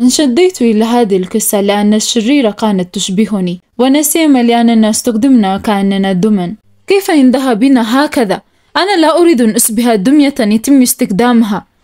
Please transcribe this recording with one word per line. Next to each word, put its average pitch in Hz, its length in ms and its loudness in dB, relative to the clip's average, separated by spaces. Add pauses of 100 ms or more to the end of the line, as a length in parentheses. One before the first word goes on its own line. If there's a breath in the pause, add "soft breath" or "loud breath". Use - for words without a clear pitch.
انشديت 277 640 0
إلى 226 220 2
هذه 226 320 0
القصة 202 440 -4
لأن 208 340 0
الشريرة 226 560 0
كانت 202 440 -4
تشبهني، 190 640 -4 (180)
ونسيما 285 640 2
لأننا 233 480 2
استخدمنا 220 680 0
كأننا 196 540 -2
دمن. 185 420 -2 (320)
كيف 392 240 0
انتهى 262 440 2
بنا 247 500 2
هكذا؟ 240 360 -2 (360)
أنا 359 240 0
لا 311 200 2
أريد 339 200 2
أن 226 100 2
أصبح 233 440 -2
دمية 277 460 2
يتم 226 420 2
استخدامها، 233 840 -2 (180)